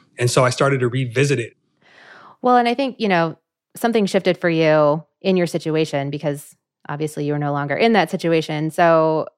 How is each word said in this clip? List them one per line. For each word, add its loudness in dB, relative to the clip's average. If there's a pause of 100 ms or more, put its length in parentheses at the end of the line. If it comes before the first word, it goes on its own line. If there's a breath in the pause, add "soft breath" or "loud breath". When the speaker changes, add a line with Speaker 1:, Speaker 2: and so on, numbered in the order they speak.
(180)
Speaker 1:
And 0
so 2
I 2
started 0
to 0
revisit -2
it. -10 (880 loud breath)
Speaker 2:
Well, 4
and 4
I 0
think, -4
you 0
know, 0 (380)
something 0
shifted 0
for 0
you 2 (160)
in 0
your 2
situation -2
because -6 (340)
obviously -8
you -2
were -2
no -2
longer -4
in 2
that 2
situation. -2
So 2 (120)